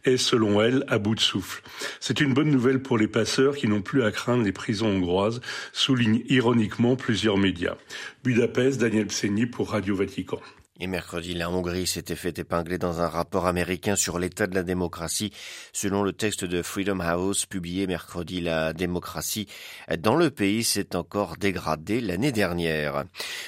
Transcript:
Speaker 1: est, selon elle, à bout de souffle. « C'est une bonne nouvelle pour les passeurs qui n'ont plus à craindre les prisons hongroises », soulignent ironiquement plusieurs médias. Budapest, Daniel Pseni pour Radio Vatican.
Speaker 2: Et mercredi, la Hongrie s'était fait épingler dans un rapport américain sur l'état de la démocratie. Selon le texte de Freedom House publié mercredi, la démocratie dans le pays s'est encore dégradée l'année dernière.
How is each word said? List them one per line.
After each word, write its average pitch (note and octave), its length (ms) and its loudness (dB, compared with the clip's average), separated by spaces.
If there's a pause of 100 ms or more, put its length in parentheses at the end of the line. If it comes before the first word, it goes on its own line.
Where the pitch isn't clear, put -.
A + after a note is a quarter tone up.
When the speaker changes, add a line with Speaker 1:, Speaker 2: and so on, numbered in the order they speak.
Speaker 1:
est, B2+ 120 6
selon G#2+ 440 4
elle, B2+ 260 4
à A#2 120 2
bout G#2+ 160 2
de - 40 -8
souffle. « - 440 -2 (360)
C'est - 220 -2
une C3+ 140 4
bonne D3+ 160 4
nouvelle C3 320 4
pour A#2+ 160 0
les G#2+ 80 4
passeurs C3+ 480 2
qui A#2+ 120 -2
n'ont G#2 140 2
plus B2+ 220 2
à G#2 80 4
craindre B2 320 0
les G2 80 2
prisons A2 360 -2
hongroises », G2 540 2 (320)
soulignent A#2 560 2
ironiquement A#2 680 4
plusieurs G#2+ 420 0
médias. F2+ 380 0 (480)
Budapest, B2 560 2
Daniel A2 280 4
Pseni G#2+ 400 0
pour G#2 240 -4
Radio G2+ 240 0
Vatican. F#2+ 440 -4 (440)
Speaker 2:
Et F2+ 40 -4
mercredi, F2 480 -4
la E2+ 160 -2
Hongrie F2+ 340 -2
s'était E2+ 300 -4
fait E2+ 240 -6
épingler E2+ 400 -2
dans E2+ 220 -2
un E2+ 60 2
rapport E2+ 380 -2
américain F2+ 500 0
sur F2 220 -2
l'état F2+ 300 -2
de F2+ 80 -6
la F#2+ 80 2
démocratie. F2 680 -4 (420)
Selon G2+ 280 0
le G2 100 2
texte G#2 320 -2
de F2 200 -2
Freedom G2 380 -2
House F2+ 440 0
publié F2+ 400 -4
mercredi, F2 560 -6
la D#2+ 320 0
démocratie F2 720 -4 (540)
dans G#2+ 160 2
le D#3+ 160 2
pays G#2+ 320 0
s'est G2+ 320 -2
encore E2+ 420 -4
dégradée F2+ 640 -2
l'année G#2+ 300 -2
dernière. E2 720 0 (440)